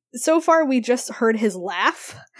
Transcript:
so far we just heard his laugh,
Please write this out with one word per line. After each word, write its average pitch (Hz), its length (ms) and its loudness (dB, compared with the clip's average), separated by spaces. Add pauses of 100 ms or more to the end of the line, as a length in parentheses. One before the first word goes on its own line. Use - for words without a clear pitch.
(140)
so 320 260 2
far 330 240 4
we 262 160 0
just 240 340 -2
heard 226 220 0
his 208 200 -2
laugh, 190 600 -4 (240)